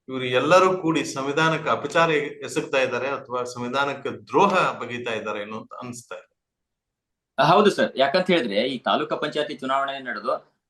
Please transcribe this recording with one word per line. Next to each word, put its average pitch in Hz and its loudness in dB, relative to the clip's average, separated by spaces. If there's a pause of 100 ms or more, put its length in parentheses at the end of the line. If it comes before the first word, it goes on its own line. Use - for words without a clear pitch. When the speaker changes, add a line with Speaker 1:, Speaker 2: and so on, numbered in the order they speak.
Speaker 1:
ಇವ್ರು 131 -4
ಎಲ್ಲರೂ 175 4
ಕೂಡಿ 160 0
ಸಂವಿಧಾನಕ್ಕೆ 147 0
ಅಪಚಾರ 151 2
ಎಸಗ್ತಾ 139 -2
ಇದ್ದಾರೆ 123 0
ಅಥವಾ 123 -6
ಸಂವಿಧಾನಕ್ಕೆ 127 -4
ದ್ರೋಹ 143 2
ಬಗೀತಾ 120 -6
ಇದ್ದಾರೆ 107 -6
ಏನೋ 107 -12
ಅಂತ - -16 (120)
ಅನ್ಸ್ತಾ - -14
ಇದೆ. - -20 (1040)
Speaker 2:
ಹೌದು 190 6
ಸರ್, 110 0
ಯಾಕಂತ 139 2
ಹೇಳಿದ್ರೆ 117 0
ಈ 123 -2
ತಾಲೂಕಾ 135 0
ಪಂಚಾಯತಿ 147 -4
ಚುನಾವಣೆ 135 -2
ನಡೆದು 123 -6 (140)